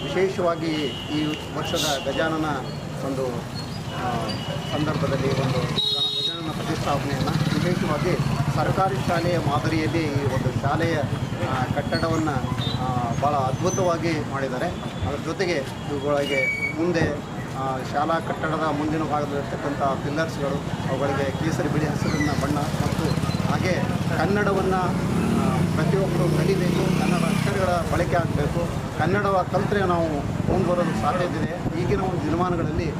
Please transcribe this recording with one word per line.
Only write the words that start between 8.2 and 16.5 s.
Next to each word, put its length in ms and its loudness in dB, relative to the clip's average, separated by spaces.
ಸರ್ಕಾರಿ 400 2
ಶಾಲೆಯ 300 2
ಮಾದರಿಯಲ್ಲಿ 680 0
ಈ 200 0
ಒಂದು 380 0
ಶಾಲೆಯ, 340 2
ಆ, 140 0
ಕಟ್ಟಡವನ್ನ, 560 0
ಆ, 320 -2
ಭಾಳ 120 2
ಅದ್ಭುತವಾಗಿ 960 0
ಮಾಡಿದ್ದಾರೆ. 360 -2
ಅದರ 160 -2
ಜೊತೆಗೆ 300 -2
ಇವುಗಳಿಗೆ 880 0